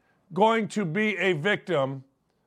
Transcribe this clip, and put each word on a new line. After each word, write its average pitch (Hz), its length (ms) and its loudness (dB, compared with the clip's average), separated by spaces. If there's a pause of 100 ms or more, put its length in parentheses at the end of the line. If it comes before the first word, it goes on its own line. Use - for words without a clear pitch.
(340)
going 214 360 2
to 208 160 -2
be 196 320 -2
a 185 160 2
victim 143 720 -2 (420)